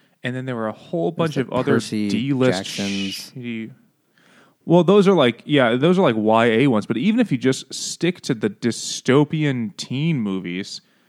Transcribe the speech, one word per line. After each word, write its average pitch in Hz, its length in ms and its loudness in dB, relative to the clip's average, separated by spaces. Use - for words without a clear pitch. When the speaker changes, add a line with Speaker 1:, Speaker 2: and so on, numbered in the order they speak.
Speaker 1:
and 127 140 -8
then 127 100 -10
there 127 80 -8
were 113 140 -4
a 107 40 -6
whole 170 380 -6
Speaker 2:
There's 165 60 -12
Speaker 1:
bunch 160 180 -2
Speaker 2:
the 143 60 -2
Speaker 1:
of 120 120 -4
other 127 220 0
Speaker 2:
Percy 107 340 -2
Speaker 1:
D-list 123 560 0
Speaker 2:
Jacksons. 98 680 -6
Speaker 1:
shitty. 117 400 -10
Well, 175 200 6
those 190 240 6
are 196 60 4
like, 127 320 2
yeah, 127 280 4
those 165 240 2
are 196 40 4
like 139 140 2
Y 110 300 4
A 113 220 4
ones, 107 180 0
but 117 100 -4
even 208 220 0
if 233 140 0
you 131 60 -2
just 131 360 -2
stick - 460 -6
to - 140 -4
the 110 160 -4
dystopian 131 1300 -2
teen 147 440 -4
movies, 95 600 -6